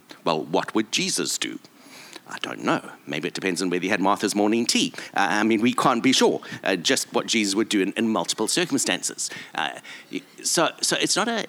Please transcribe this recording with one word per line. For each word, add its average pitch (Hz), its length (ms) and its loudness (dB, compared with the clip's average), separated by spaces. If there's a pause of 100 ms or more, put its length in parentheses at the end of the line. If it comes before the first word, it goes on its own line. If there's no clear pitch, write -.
(240)
Well, 78 200 2
what 82 320 0
would 107 160 0
Jesus 156 460 -2
do? 55 220 -6 (680)
I - 120 -12
don't 57 240 -8
know. 127 180 2 (240)
Maybe 73 220 -4
it - 60 -6
depends 90 280 -2
on 92 80 0
whether 87 140 0
you 92 80 0
had 101 80 2
Martha's 98 340 2
morning 107 320 4
tea. - 280 0 (200)
Uh, 98 160 2
I 104 140 2
mean, 110 180 4
we 120 120 4
can't - 280 2
be 131 120 4
sure, - 280 4 (220)
uh, 95 140 2
just - 360 0
what 113 140 0
Jesus 104 260 0
would 104 160 0
do 101 120 2
in, 95 120 0
in 113 140 0
multiple 104 400 0
circumstances. - 800 -2 (240)
Uh, 67 260 -4 (320)
y-, - 100 -6 (200)
so, - 280 2 (120)
so - 200 0
it's - 140 2
not 202 120 2
a, 233 200 -2